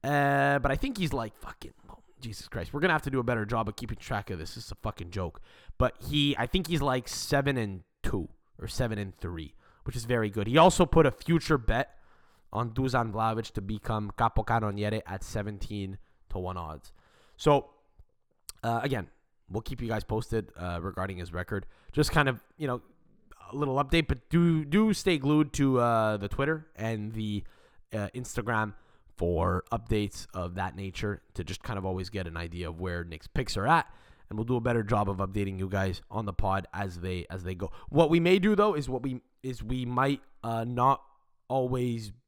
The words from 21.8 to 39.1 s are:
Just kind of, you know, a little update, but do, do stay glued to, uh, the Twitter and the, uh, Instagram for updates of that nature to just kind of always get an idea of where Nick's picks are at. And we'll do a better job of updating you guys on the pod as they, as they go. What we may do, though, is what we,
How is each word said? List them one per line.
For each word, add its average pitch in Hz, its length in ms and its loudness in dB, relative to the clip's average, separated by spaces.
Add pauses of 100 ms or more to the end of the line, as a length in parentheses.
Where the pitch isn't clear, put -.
Just - 220 2
kind 143 160 4
of, 127 100 -2 (180)
you 147 120 -4
know, 123 120 -4 (720)
a 127 60 -10
little 139 260 0
update, 156 240 4
but - 240 -6
do, 165 340 6
do 208 280 4
stay 175 260 2
glued 147 360 4
to, 135 260 4
uh, 113 360 4
the 101 120 -4
Twitter 156 480 -2
and 110 380 -4
the, 107 280 -4 (500)
uh, 104 220 -4
Instagram 110 600 -4 (420)
for 87 560 0
updates 110 600 -2
of 90 220 -6
that 92 220 -4
nature 98 460 -6 (120)
to 98 80 -6
just 92 200 -8
kind 113 140 -6
of 95 80 -4
always 92 240 -4
get 92 200 -6
an 82 80 -10
idea 85 320 -6
of 82 120 -10
where 87 220 -4
Nick's 82 240 -12
picks - 300 -2
are 101 100 0
at. 160 260 2 (380)
And 107 80 -6
we'll 113 80 -4
do 127 100 0
a 120 40 0
better 117 220 2
job 104 280 0
of 95 60 -4
updating 98 420 -4
you 95 100 -4
guys 95 420 -2
on 107 140 -6
the 101 80 -6
pod 95 400 0
as 90 280 -8
they, 90 300 -6
as 90 120 -10
they 92 120 -6
go. 90 180 -6 (180)
What 156 200 6
we 170 100 6
may 185 180 6
do, 208 160 4
though, 208 200 4
is 139 140 -4
what 127 140 -4
we, 127 180 -6 (220)